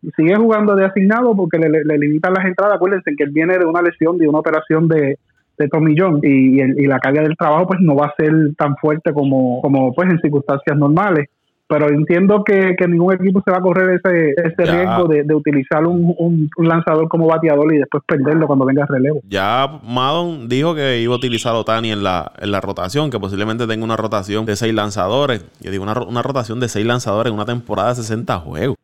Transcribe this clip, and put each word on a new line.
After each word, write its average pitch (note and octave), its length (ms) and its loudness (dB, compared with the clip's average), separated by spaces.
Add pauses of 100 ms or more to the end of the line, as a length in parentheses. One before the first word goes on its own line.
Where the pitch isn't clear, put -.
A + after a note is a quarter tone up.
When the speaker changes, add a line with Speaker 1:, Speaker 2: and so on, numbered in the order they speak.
(180)
Speaker 1:
sigue E3 180 2
jugando G#3+ 400 2
de F#3+ 100 2
asignado G#3 500 2
porque F3 240 0
le, D#3+ 100 2
le, D3+ 160 2
le D3+ 120 0
limitan D3+ 360 0
las F#3+ 120 0
entradas. G3 300 0
Acuérdense F3+ 400 -2
que D3 80 -2
él C#3+ 80 -4
viene E3 260 0
de F3+ 80 2
una E3+ 160 0
lesión, E3+ 360 0
de E3 100 2
una D3+ 120 2
operación D#3 480 0
de, D3 300 0 (400)
de D3 120 0
tomillón D#3 540 2
y, C3+ 340 4
y - 20 4
el, C3+ 200 0
y C#3 80 2
la C3+ 120 0
carga C#3 220 0
del D#3+ 160 0
trabajo, E3 300 2
pues, F#3 120 -2
no D#3+ 160 4
va D3 120 2
a C#3+ 100 -6
ser D#3 160 2 (240)
tan C#3+ 200 0
fuerte D#3 360 -2
como, C3 480 0
como, C3+ 320 2
pues, F3+ 160 0
en E3 100 2
circunstancias C#3+ 560 -2
normales. D3+ 540 2 (360)
Pero D3+ 240 0
entiendo F3+ 540 2
que, F#3+ 340 2
que F3+ 100 0
ningún F3 260 2
equipo F#3 300 0
se - 60 -2
va F#3 80 2
a F#3 40 -2
correr F#3 420 2
ese, E3+ 280 2
ese E3 340 0
Speaker 2:
Ya. E3 100 0
Speaker 1:
riesgo F3+ 320 0
de, D3+ 160 2
de D3+ 100 0
utilizar D3+ 540 0
un, F3 320 0
un, E3 360 0
un E3 120 0
lanzador D#3+ 400 0
como D#3+ 180 0
bateador D#3+ 480 2
y D3+ 60 2
después C#3 260 -2
perderlo D#3 400 0
cuando C3+ 200 2
venga C3+ 180 0
el C#3 60 -4
relevo. C#3+ 380 -2
Speaker 2:
Ya A#2 540 -2
Maddon C3+ 680 -4
dijo D3+ 260 0
que C3+ 240 -2
iba A#2+ 140 0
a B2 40 -2
utilizar A#2+ 380 -4
a A#2 40 0
Ohtani A2 320 -2
en G2+ 120 -4
la, F2+ 360 -4
en G2+ 120 -6
la G2 80 -2
rotación, F#2+ 500 -4
que A#2 80 -6
posiblemente G#2 480 -6
tenga A2 200 -4
una A2+ 100 -2
rotación G#2+ 500 -4
de G#2+ 120 -4
seis A2+ 160 -2
lanzadores. G#2 720 -2 (160)
Yo F#2 100 -12
digo, G2 120 -6
una G#2 120 -6
ro-, A#2+ 100 -6
una A#2+ 160 -6
rotación A#2+ 380 -6
de B2 80 -2
seis G#2 180 -4
lanzadores A#2 460 -2
en G#2+ 40 -6
una G#2 100 -6
temporada A2+ 440 -4
de B2 60 -2
sesenta A#2 420 -6
juegos. E2 460 -6